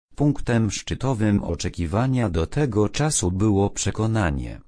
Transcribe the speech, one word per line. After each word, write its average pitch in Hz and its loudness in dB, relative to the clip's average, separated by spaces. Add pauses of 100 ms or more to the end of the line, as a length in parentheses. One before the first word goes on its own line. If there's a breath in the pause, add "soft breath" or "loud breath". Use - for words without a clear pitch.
(140)
Punktem 123 2
szczytowym 107 0
oczekiwania 98 -2
do 82 0
tego 107 2
czasu 147 0
było 101 2
przekonanie, 98 -2